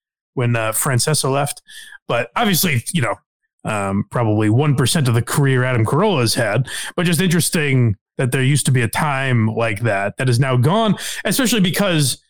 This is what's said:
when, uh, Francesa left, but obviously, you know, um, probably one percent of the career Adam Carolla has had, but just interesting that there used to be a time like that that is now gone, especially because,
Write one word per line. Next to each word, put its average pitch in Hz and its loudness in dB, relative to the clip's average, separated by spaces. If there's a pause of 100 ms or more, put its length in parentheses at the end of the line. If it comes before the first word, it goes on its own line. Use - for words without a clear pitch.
(340)
when, 120 0
uh, 110 0
Francesa 139 0
left, 139 -2 (440)
but 120 -2
obviously, 180 0
you 165 0
know, 104 -2 (480)
um, 101 -2
probably 110 0
one 139 2
percent 135 0
of 117 2
the 117 2
career 131 2
Adam 127 0
Carolla 160 0
has 113 0
had, 113 -2 (280)
but 175 0
just 170 0
interesting 147 2 (220)
that 131 -2
there 135 0
used 135 2
to 143 4
be 123 4
a 110 0
time 135 0
like 110 -2
that 101 -2
that 131 -2
is 120 2
now 135 0
gone, 185 2 (280)
especially 220 0
because, 170 0 (120)